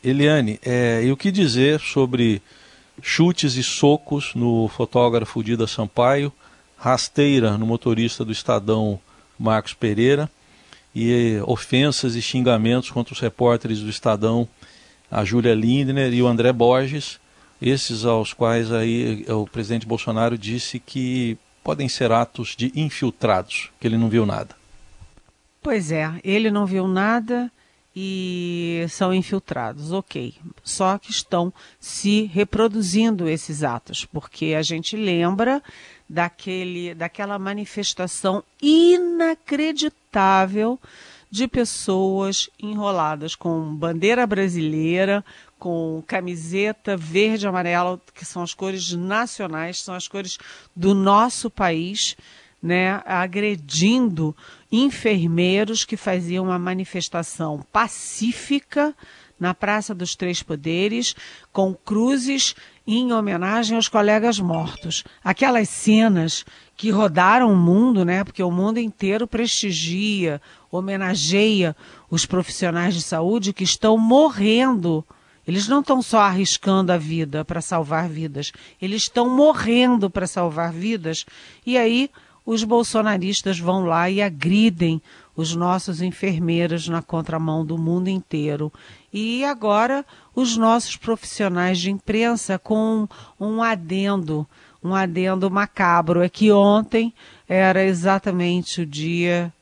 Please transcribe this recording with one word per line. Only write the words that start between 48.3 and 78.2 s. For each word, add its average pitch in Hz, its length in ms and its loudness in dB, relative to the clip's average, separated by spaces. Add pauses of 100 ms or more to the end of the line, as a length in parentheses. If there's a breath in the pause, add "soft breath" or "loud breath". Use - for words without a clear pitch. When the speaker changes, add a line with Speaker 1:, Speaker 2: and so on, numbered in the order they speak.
Speaker 2:
as 170 120 -8
cores 190 380 -6
nacionais, 180 880 -4
são 185 140 -12
as 180 140 -10
cores 196 300 -10 (360 loud breath)
do 190 200 4
nosso 208 560 2
país, 180 640 -2 (460 loud breath)
né, 185 440 0
agredindo 180 1300 0 (380 loud breath)
enfermeiros 202 1120 0
que 220 120 -8
faziam 185 480 -4
uma 180 140 -2
manifestação 170 1120 -6
pacífica 277 1200 -2 (440 loud breath)
na 180 160 -2
Praça 208 400 -2
dos 180 200 -6
Três 180 280 -6
Poderes, 175 720 -4 (380 loud breath)
com 190 200 0
cruzes 247 840 -2 (320 loud breath)
em 240 260 0
homenagem 208 640 -2
aos 226 120 0
colegas 214 500 2
mortos. 165 680 -4 (200 loud breath)
Aquelas 233 460 2
cenas 214 720 2 (320 loud breath)
que 220 140 -4
rodaram 208 600 4
o 196 60 6
mundo, 190 480 4
né, 185 200 0
porque - 180 -8
o 180 80 0
mundo 202 280 0
inteiro 220 480 -4
prestigia, 185 1120 -4 (300 soft breath)
homenageia 190 1040 0 (360 loud breath)
os 165 160 -2
profissionais 175 680 -2
de 165 80 -4
saúde 190 520 -2
que 190 100 -4
estão 220 320 2
morrendo. 226 1080 4 (460 soft breath)
Eles 196 180 -2
não 277 140 4
estão 262 220 2
só 226 160 2
arriscando 190 720 2
a 175 60 2
vida 156 440 -4
para 170 200 -6
salvar 165 460 -2
vidas, 151 440 -8 (280 loud breath)